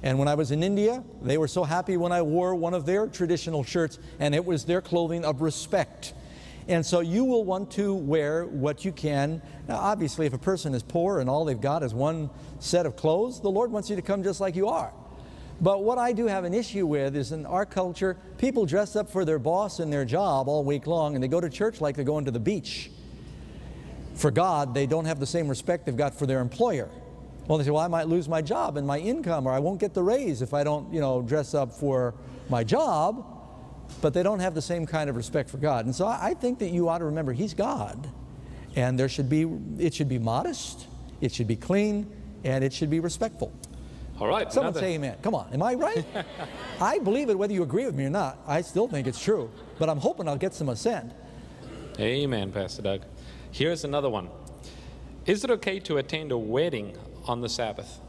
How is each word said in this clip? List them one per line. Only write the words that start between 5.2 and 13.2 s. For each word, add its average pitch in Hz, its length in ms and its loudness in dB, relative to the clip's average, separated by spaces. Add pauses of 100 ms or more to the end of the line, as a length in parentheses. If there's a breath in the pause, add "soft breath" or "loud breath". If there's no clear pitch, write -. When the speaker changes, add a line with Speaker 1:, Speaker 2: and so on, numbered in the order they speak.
Speaker 1:
of 147 160 0
respect. - 720 -2 (540 loud breath)
And 165 180 4
so 175 140 4
you 170 240 2
will 240 220 4
want 185 260 -2
to 202 240 2
wear 156 500 2
what 147 400 -2
you 190 60 0
can. 147 500 0 (260 loud breath)
Now, - 100 -2
obviously, 170 480 2
if 131 80 0
a 131 40 -4
person 160 380 0
is 117 80 -2
poor 175 360 2
and 127 100 2
all 151 160 2
they've 131 140 0
got 143 220 2
is 120 140 -2
one 147 340 0 (300 loud breath)
set 175 260 2
of 127 120 -2
clothes, 202 420 2